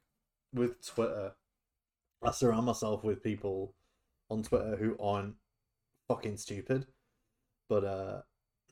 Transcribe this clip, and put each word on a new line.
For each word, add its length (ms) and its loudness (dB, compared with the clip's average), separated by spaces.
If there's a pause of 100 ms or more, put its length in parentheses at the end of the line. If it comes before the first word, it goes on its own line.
(540)
with 320 0
Twitter, 480 -2 (920)
I 80 2
surround 360 4
myself 360 0
with 180 0
people 520 -2 (560)
on 140 -2
Twitter 340 2
who 200 2
aren't 380 0 (720)
fucking 300 -2
stupid. 480 -2 (840)
But, 160 4
uh, 380 -4 (500)